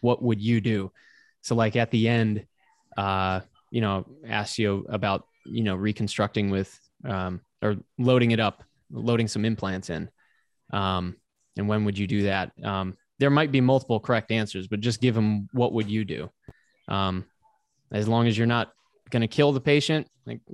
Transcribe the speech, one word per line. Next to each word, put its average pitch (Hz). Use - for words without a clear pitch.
what 120
would 110
you 113
do? 101
So, -
like, 113
at 117
the 113
end, 110
uh, 95
you 120
know, 98
ask 107
you 101
about, 98
you 113
know, 98
reconstructing 104
with, 95
um, 92
or 107
loading 123
it 113
up, 104
loading 113
some 104
implants 95
in. 82
Um, 92
and 101
when 107
would 98
you 101
do 104
that? 95
Um, 95
there 139
might 147
be 131
multiple 127
correct 110
answers, 104
but 104
just 113
give 123
'em, 107
"What 123
would 110
you 107
do?" -
Um, 95
as 104
long 117
as 107
you're 117
not 120
gonna 113
kill 147
the 131
patient, 147
like, 117